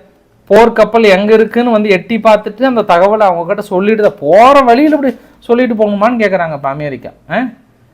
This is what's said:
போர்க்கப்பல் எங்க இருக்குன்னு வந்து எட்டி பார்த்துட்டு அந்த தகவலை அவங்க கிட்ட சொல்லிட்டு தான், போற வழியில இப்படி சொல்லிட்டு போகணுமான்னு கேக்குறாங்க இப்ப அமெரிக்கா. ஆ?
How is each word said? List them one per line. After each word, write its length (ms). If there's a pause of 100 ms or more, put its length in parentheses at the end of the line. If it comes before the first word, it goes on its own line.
(480)
போர்க்கப்பல் 540
எங்க 320
இருக்குன்னு 360
வந்து 180
எட்டி 300
பார்த்துட்டு 440
அந்த 200
தகவலை 340
அவங்க 280
கிட்ட 180
சொல்லிட்டு 400
தான், 180
போற 400
வழியில 340
இப்படி 220 (220)
சொல்லிட்டு 360
போகணுமான்னு 460
கேக்குறாங்க 320
இப்ப 160
அமெரிக்கா. 420 (200)
ஆ? 80 (560)